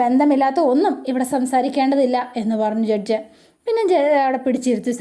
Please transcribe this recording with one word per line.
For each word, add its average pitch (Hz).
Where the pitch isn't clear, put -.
ബന്ധമില്ലാത്ത 269
ഒന്നും 302
ഇവിടെ 254
സംസാരിക്കേണ്ടതില്ല" 262
എന്ന് 220
പറഞ്ഞു 214
ജഡ്ജ്. 214
പിന്നെ 453
ജ-, 294
അവിടെ 262
പിടിച്ചിരുത്തി 247